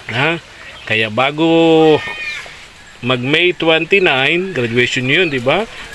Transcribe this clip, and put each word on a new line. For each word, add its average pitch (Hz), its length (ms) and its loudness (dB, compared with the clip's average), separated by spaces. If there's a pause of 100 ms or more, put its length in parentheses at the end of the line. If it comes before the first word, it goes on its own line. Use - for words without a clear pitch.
Ha? 143 300 -2 (480)
Kaya 110 240 -2
bago 143 380 0 (1500)
mag 123 180 -2
May 160 380 0
twenty-nine, 165 960 0
graduation 123 540 -2
niyo 160 180 2
yun, 156 80 -4
di 131 80 -4
ba? 151 240 0 (300)